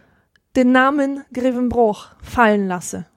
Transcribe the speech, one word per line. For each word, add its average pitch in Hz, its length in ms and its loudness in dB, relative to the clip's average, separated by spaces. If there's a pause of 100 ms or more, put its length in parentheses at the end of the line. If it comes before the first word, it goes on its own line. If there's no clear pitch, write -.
(560)
den 254 160 4
Namen 277 600 2
Grevenbroich 240 760 -2 (140)
fallen 208 460 0
lasse. 180 380 -10 (120)